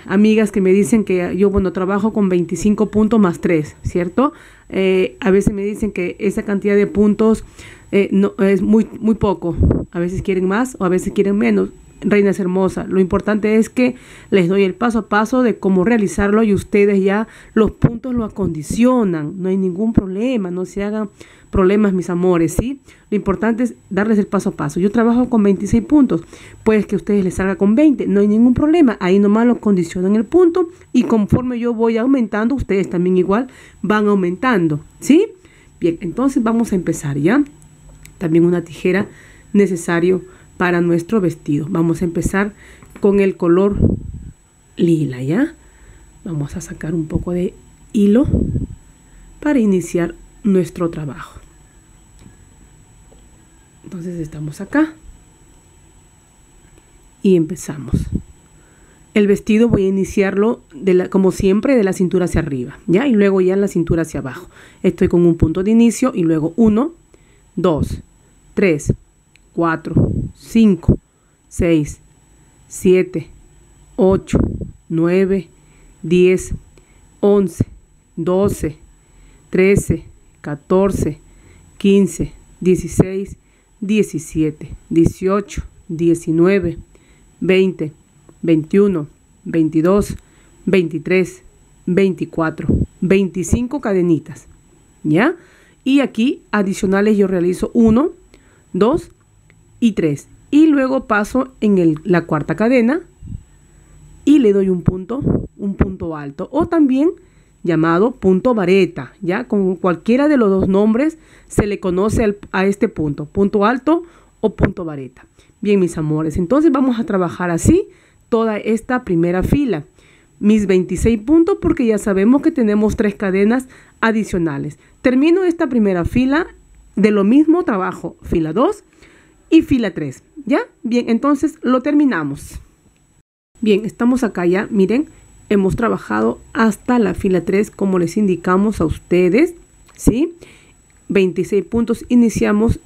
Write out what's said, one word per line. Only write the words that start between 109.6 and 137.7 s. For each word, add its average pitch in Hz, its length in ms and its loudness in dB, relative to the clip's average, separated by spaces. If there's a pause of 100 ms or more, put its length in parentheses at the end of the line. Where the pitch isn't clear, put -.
cualquiera 214 520 0
de 294 80 4
los 214 140 4
dos 185 180 0
nombres 220 500 0 (300)
se - 180 -2
le 202 140 -6
conoce 196 440 0
al, 208 120 0 (160)
a 190 140 0
este 196 220 0
punto, 151 360 -6
punto 202 400 -2
alto 302 380 0 (380)
o 214 140 -4
punto 190 300 -2
vareta. 139 400 -12 (380)
Bien, 202 180 2
mis 175 160 -2
amores, 156 400 -2
entonces 269 340 2
vamos 262 280 0
a 233 60 -2
trabajar 180 460 -2
así 311 380 2 (400)
toda 220 300 -2
esta 226 460 -2
primera 175 380 0
fila, 226 420 0 (560)
mis 208 260 2
veintiséis 185 540 0
puntos, 330 400 2
porque 311 260 0
ya 220 100 2
sabemos 214 460 2
que 320 80 0
tenemos 208 460 0
tres 202 180 0
cadenas 208 540 0 (340)
adicionales. 165 760 -4 (220)
Termino 311 440 2
esta 330 240 -2
primera 202 360 0
fila, 262 440 -2 (480)
de 214 160 2
lo 202 120 2
mismo 311 400 4
trabajo 185 560 -6
fila 160 320 -4
dos 285 320 -2 (640)
y 320 120 6
fila 233 300 -2
tres, 147 300 -10 (240)
¿ya? 294 140 0 (220)
Bien, 240 280 -2
entonces 277 520 0
lo 254 200 2
terminamos. 240 800 -2 (1000)
Bien, 214 240 2
estamos 240 380 -2
acá 190 240 -2
ya, 185 240 0
miren, 220 380 0 (420)
hemos 190 260 0
trabajado 220 640 -2 (120)
hasta 226 460 0
la 185 160 0
fila 185 300 0
tres, 202 260 -2